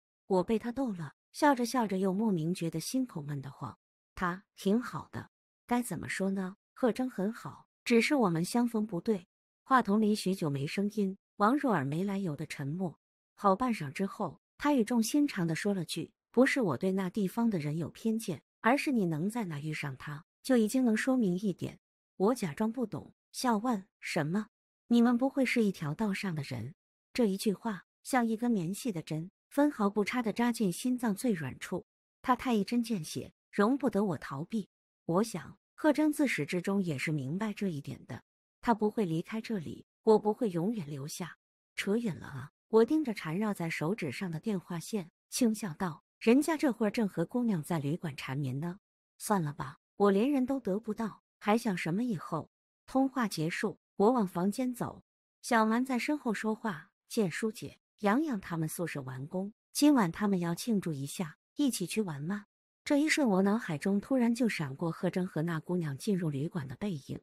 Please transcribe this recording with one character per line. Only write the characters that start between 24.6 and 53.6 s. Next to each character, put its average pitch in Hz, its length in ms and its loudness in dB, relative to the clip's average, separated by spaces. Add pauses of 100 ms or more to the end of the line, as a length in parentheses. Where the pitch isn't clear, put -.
你 233 140 6
们 240 160 6
不 262 100 2
会 269 160 0
是 233 200 2
一 202 80 2
条 151 240 -6
道 214 180 0
上 190 220 -4
的 147 80 -4
人？” 120 320 -8 (360)
这 247 140 2
一 190 100 0
句 202 160 0
话 196 340 -6 (180)
像 247 220 0
一 220 120 -2
根 240 140 0
绵 180 200 0
细 220 200 -4
的 165 100 -4
针， 160 300 -6 (180)
分 294 220 4
毫 202 180 0
不 202 160 0
差 247 160 0
地 226 100 -2
扎 240 200 2
进 220 200 0
心 254 240 -2
脏 233 200 0
最 240 180 0
软 151 240 -6
处。 - 300 -8 (340)
他 - 140 2
太 254 180 0
一 202 100 4
针 240 200 0
见 214 200 -4
血， - 300 -10 (180)
容 214 240 4
不 269 140 0
得 202 160 2
我 170 140 0
逃 143 260 -8
避。 214 240 -4 (360)
我 175 180 2
想， - 340 -8 (160)
贺 311 180 4
征 302 220 2
自 294 140 2
始 147 180 -2
至 175 160 -2
终 196 220 0
也 165 120 -2
是 143 160 -4
明 151 280 -2
白 214 120 -2
这 202 160 -4
一 151 140 -4
点 - 240 -12
的。 - 160 -14 (400)
他 240 120 4
不 214 160 2
会 208 160 0
离 160 160 0
开 220 180 -8
这 220 200 -6
里， - 260 -10 (160)
我 220 160 8
不 208 160 2
会 220 160 -2
永 175 240 0
远 165 160 -6
留 143 180 -8
下。 - 300 -10 (380)
扯 202 220 0
远 233 200 -2
了 - 80 -14
啊！ 139 260 -12 (180)
我 220 140 8
盯 311 200 4
着 233 100 -2
缠 160 240 -4
绕 214 160 0
在 170 160 -4
手 160 240 -2
指 160 180 -4
上 180 200 -6
的 160 80 -6
电 202 200 -2
话 170 200 -8
线， 180 320 -6 (180)
轻 226 240 2
笑 214 220 -6
道 170 280 -6 (160)
：“人 247 220 6
家 311 160 0
这 285 160 2
会 220 140 0
儿 - 20 0
正 208 180 0
和 165 160 -2
姑 247 200 -2
娘 202 180 0
在 170 160 -2
旅 143 180 -2
馆 151 220 -6
缠 - 180 -8
绵 139 240 -2
呢。 175 200 -8 (400)
”“算 202 200 2
了 147 140 -2
吧， 139 240 -10 (200)
我 202 120 6
连 208 220 4
人 262 160 2
都 269 120 0
得 202 200 -2
不 214 160 -6
到， - 260 -6 (160)
还 208 180 4
想 226 220 0
什 165 160 -2
么 214 100 0
以 233 140 -2
后？” - 320 -6 (380)
通 269 200 4
话 247 200 -2
结 160 200 -2
束， 175 300 -4 (200)